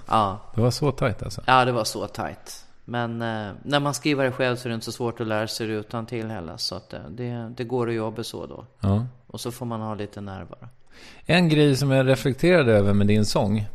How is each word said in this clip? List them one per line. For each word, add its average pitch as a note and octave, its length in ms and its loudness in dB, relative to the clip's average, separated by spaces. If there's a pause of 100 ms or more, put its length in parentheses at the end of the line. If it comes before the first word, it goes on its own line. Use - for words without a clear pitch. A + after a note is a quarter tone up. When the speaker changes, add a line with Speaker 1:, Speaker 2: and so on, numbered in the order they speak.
Speaker 1:
Ja. G2+ 320 2 (140)
Speaker 2:
Det G#2+ 60 0
var A#2+ 100 4
så C#3 220 0
tajt, A2+ 300 -2
alltså? - 240 -10
Speaker 1:
Ja, B2+ 180 6
det B2 80 2
var A2+ 120 0
så G#2 220 -6
tajt. - 580 -10 (200)
Men, A#2 380 -4
eh, A2 280 -6 (120)
när C#3+ 180 0
man C#3+ 140 0
skriver C#3 300 0
det B2+ 80 2
själv B2+ 240 0
så B2 120 -8
är - 20 -4
det A#2 40 -4
inte A2 100 -8
så A2+ 80 -8
svårt A#2 280 -4
att A2+ 60 -4
lära A2 220 -2
sig - 180 -6
det A2 60 -4
utan G#2+ 340 -6
till A2 240 -8
heller. F2 260 -10
Så - 180 -6
att, - 180 -14
eh, - 80 -10 (100)
det, A#2+ 460 -8
det B2+ 80 -6
går A#2+ 240 -2
att A#2 60 -2
jobba A2 280 -4
så F#2+ 240 -10
då. - 180 -14 (160)
Speaker 2:
Ja. G2+ 260 2 (200)
Speaker 1:
Och - 140 -14
så A#2+ 120 -6
får A#2+ 140 -10
man A#2 140 -6
ha A2 140 -6
lite G2+ 260 -10
nerver. F#2+ 380 -12 (680)
Speaker 2:
En F3 220 4
grej D3 280 6
som C#3 140 2
jag C3 180 4
reflekterade C3+ 640 4
över G2+ 200 6
med G2+ 140 6
din G#2 180 6
sång. G#2+ 500 0